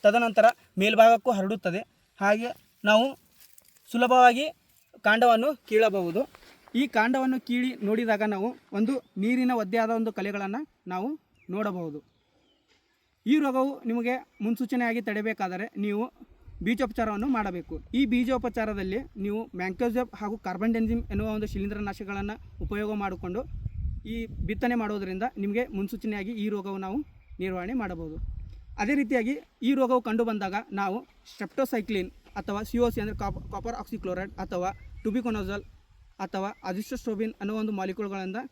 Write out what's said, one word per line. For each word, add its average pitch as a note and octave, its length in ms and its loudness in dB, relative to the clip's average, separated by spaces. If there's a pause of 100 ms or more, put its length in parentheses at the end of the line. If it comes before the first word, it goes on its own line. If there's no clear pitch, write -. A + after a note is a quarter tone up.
ತದನಂತರ A3 420 6 (360)
ಮೇಲ್ಭಾಗಕ್ಕೂ A3 560 8
ಹರಡುತ್ತದೆ. G3 440 -2 (380)
ಹಾಗೆ G#3+ 300 2 (400)
ನಾವು A3 160 8 (840)
ಸುಲಭವಾಗಿ B3 540 8 (600)
ಕಾಂಡವನ್ನು A3+ 420 6 (200)
ಕೀಳಬಹುದು. G3 520 4 (580)
ಈ C#4 40 4 (140)
ಕಾಂಡವನ್ನು C4 500 2
ಕೀಳಿ B3 240 0 (160)
ನೋಡಿದಾಗ A3 360 2 (100)
ನಾವು G3+ 180 -2 (260)
ಒಂದು A3 160 2 (300)
ನೀರಿನ B3+ 280 2 (100)
ಒದ್ದೆಯಾದ A3 380 0
ಒಂದು A3 200 -2
ಕಲೆಗಳನ್ನು G3+ 420 -4 (320)
ನಾವು F#3+ 160 -4 (460)
ನೋಡಬಹುದು. F3+ 440 -4 (1300)
ಈ A#3+ 100 4 (100)
ರೋಗವು C4 260 2 (180)
ನಿಮಗೆ A#3 240 0 (320)
ಮುನ್ಸೂಚನೆಯಾಗಿ A#3 640 0
ತಡೆಯಬೇಕಾದರೆ G#3 580 -4 (200)
ನೀವು G#3 180 0 (600)
ಬೀಜೋಪಚಾರವನ್ನು A3 720 0
ಮಾಡಬೇಕು. F3+ 400 -4 (240)
ಈ - 20 6 (100)
ಬೀಜೋಪಚಾರದಲ್ಲಿ A#3 880 0 (240)
ನೀವು G#3 160 -2 (200)
ಮ್ಯಾಂಕೋಜೆಬ್ A#3 600 -2
ಹಾಗೂ G#3+ 160 -6 (100)
ಕಾರ್ಬೆಂಡಜಿಮ್ A3+ 680 0
ಎನ್ನುವ G#3 160 -2 (100)
ಒಂದು G#3+ 160 -4
ಶಿಲೀಂಧ್ರನಾಶಕಗಳನ್ನು G3+ 840 -6 (300)
ಉಪಯೋಗ G#3 260 -4 (120)
ಮಾಡಿಕೊಂಡು F#3 380 -4 (720)
ಈ A#3 40 -4 (320)
ಬಿತ್ತನೆ A#3+ 340 0
ಮಾಡೋದರಿಂದ G3 420 -4 (180)
ನಿಮಗೆ G#3 220 0 (120)
ಮುನ್ಸೂಚನೆಯಾಗಿ G#3 560 -4 (100)
ಈ G#3+ 120 0
ರೋಗವು G3 300 -6
ನಾವು G3 120 -4 (440)
ನಿರ್ವಹಣೆ F#3 400 -4
ಮಾಡಬಹುದು. E3 340 -6 (680)
ಅದೇ G#3+ 180 2
ರೀತಿಯಾಗಿ B3 340 2 (340)
ಈ C4+ 120 4
ರೋಗವು B3+ 280 4
ಕಂಡುಬಂದಾಗ G#3+ 480 0 (240)
ನಾವು G3 180 0 (340)
ಸ್ಟ್ರೆಪ್ಟೋಸೈಕ್ಲಿನ್ G#3+ 760 -2 (300)
ಅಥವಾ G3+ 300 -4
ಸಿ A#3+ 140 -2
ಒ A#3+ 100 6
ಸಿ - 80 -4
ಅಂದರೆ G#3 220 -6
ಕಾಪ್-, G3 200 -6 (100)
ಕಾಪರ್ A3+ 280 -6
ಆಕ್ಸಿಕ್ಲೋರೈಡ್ F#3+ 500 -6 (120)
ಅಥವಾ F3+ 260 -4 (340)
ಟುಬಿಕೊನಜೋಲ್ G#3 600 -4 (600)
ಅಥವಾ F#3+ 240 -4 (200)
ಅಜಿಸ್ಟ್ರೋಸ್ಟ್ರೋಬಿನ್ A3 720 -4
ಅನ್ನೋ G3+ 200 -4
ಒಂದು G#3+ 180 -2
ಮಾಲಿಕ್ಯೂಲ್ಗಳಿಂದ F#3+ 600 -6 (120)